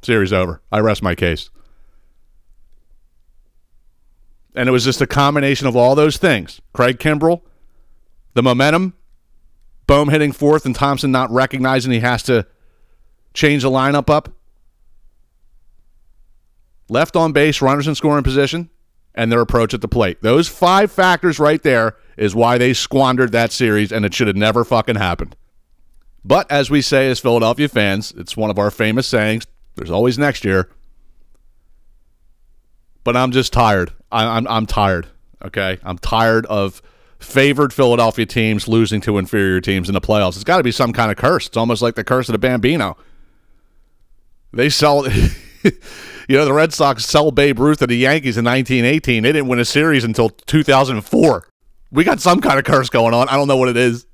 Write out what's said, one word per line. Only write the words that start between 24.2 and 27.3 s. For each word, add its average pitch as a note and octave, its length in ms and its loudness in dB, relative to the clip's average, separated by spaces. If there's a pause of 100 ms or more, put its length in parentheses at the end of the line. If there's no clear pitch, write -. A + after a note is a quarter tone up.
have G2 100 -2
never A2 280 0
fucking A2+ 320 -2
happened. F2 400 -6 (880)
But D3+ 260 0
as C#3+ 200 0
we C#3+ 120 2
say C3+ 280 2
as B2 100 -4
Philadelphia A#2+ 480 0